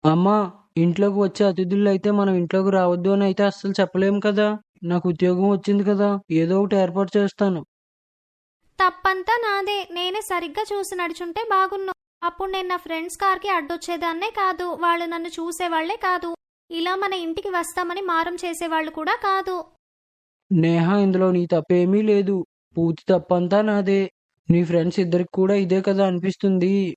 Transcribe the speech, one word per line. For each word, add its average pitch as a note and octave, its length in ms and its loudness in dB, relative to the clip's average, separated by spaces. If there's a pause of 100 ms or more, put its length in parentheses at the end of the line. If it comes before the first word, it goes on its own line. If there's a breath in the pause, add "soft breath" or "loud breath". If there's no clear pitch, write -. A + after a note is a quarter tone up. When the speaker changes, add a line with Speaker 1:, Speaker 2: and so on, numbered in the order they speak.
Speaker 1:
అమ్మా, F#3 340 4 (440)
ఇంట్లోకి G3 400 2
వచ్చే G3 280 0
అతిథులు F#3+ 420 0
అయితే F#3+ 260 0
మనం G3 220 2
ఇంట్లోకి F#3+ 360 0
రావద్దు F3+ 380 2
అని G3+ 140 2
అయితే G3 220 2
అస్సలు G3 300 -6
చెప్పలేం F#3+ 460 2
కదా. G#3 220 2 (420)
నాకు F3 220 0
ఉద్యోగం F3+ 420 2
వచ్చింది G3+ 340 0
కదా, G3+ 220 2 (300)
ఏదో E3+ 200 2
ఒకటి G3+ 220 0
ఏర్పాటు F#3 340 0
చేస్తాను. G3 460 0 (1160)
Speaker 2:
తప్పంతా F#4+ 560 0 (120)
నాదే, G4+ 320 -2 (180)
నేనే F#4 320 -4
సరిగ్గా F4 440 -4
చూసి G4 280 -6
నడుచుంటే F4 420 -6 (120)
బాగున్ను. F#4+ 400 0 (340)
అప్పుడు F#4+ 260 -6
నేను F#4 160 -4
నా F4+ 140 -2
ఫ్రెండ్స్ E4 360 -8
కార్కి F#4+ 360 0
అడ్డొచ్చేదాన్నే E4+ 720 -6 (100)
కాదు, F#4 260 -2 (180)
వాళ్ళు E4+ 300 0
నన్ను E4+ 240 -8
చూసేవాళ్లే E4 600 -4 (100)
కాదు, F4+ 240 -2 (400)
ఇలా E4+ 220 -4 (100)
మన G4 100 -2 (140)
ఇంటికి F4+ 280 -6
వస్తామని F4 560 -4
మారం E4+ 320 0
చేసేవాళ్ళు E4 560 -4
కూడా E4 160 -2 (120)
కాదు. F#4+ 300 -2 (960)
Speaker 1:
నేహా, E3+ 440 2 (100)
ఇందులో F#3 320 2
నీ F3 60 2 (120)
తప్పేమీ F3+ 460 2 (100)
లేదు, G3+ 260 2 (400)
పూర్తి E3 360 0
తప్పంతా F3+ 460 2 (100)
నాదే. G3 320 2 (480)
నీ E3+ 120 6 (100)
ఫ్రెండ్స్ E3+ 340 2
ఇద్దరికి F3 360 0
కూడా F#3+ 140 4 (100)
ఇదే F#3 240 0
కదా G3 220 2
అనిపిస్తుంది. F#3 640 0 (240)